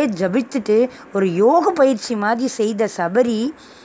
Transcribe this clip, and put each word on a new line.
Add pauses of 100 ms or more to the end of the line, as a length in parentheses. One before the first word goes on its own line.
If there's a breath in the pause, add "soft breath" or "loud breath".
ஜபிச்சுட்டு (340 loud breath)
ஒரு
யோக
பயிற்சி
மாதிரி
செய்த
சபரி (460 loud breath)